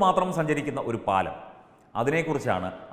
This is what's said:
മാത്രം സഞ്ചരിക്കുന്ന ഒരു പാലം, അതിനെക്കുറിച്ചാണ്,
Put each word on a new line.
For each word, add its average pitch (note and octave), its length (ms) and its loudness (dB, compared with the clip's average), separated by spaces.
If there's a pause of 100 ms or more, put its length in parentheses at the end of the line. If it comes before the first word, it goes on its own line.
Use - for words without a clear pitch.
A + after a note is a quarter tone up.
മാത്രം F#3 320 4
സഞ്ചരിക്കുന്ന D3 420 0 (120)
ഒരു A2+ 180 -2
പാലം, F#2 260 2 (640)
അതിനെക്കുറിച്ചാണ്, C3+ 680 0 (240)